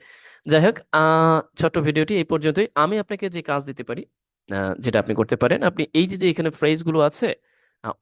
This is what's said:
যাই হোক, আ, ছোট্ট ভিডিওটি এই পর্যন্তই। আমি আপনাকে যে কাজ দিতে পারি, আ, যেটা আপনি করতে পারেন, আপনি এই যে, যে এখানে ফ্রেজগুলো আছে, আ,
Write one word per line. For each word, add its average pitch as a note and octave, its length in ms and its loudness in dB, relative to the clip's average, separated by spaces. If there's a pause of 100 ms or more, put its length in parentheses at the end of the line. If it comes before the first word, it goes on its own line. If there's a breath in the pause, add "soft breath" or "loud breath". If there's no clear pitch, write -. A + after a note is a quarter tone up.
(460 loud breath)
যাই D#3 160 4
হোক, F#3+ 140 2 (160)
আ, D#3 100 4 (540)
ছোট্ট D#3+ 220 0
ভিডিওটি D#3 360 0
এই E3+ 100 0
পর্যন্তই। D#3 500 0
আমি E3 240 2
আপনাকে G3+ 320 -6
যে E3+ 120 -10
কাজ C#3+ 240 -4
দিতে C3+ 180 -10
পারি, A#2+ 180 -10 (460)
আ, G2 300 -4
যেটা B2 200 0
আপনি G#2 160 0
করতে A2+ 220 0
পারেন, C3 260 2
আপনি F3 320 -2
এই E3 120 4
যে, F#3+ 100 -6
যে F#3 140 0
এখানে D#3+ 200 -2
ফ্রেজগুলো D#3+ 500 0
আছে, D#3 280 0 (560)
আ, A2+ 180 -6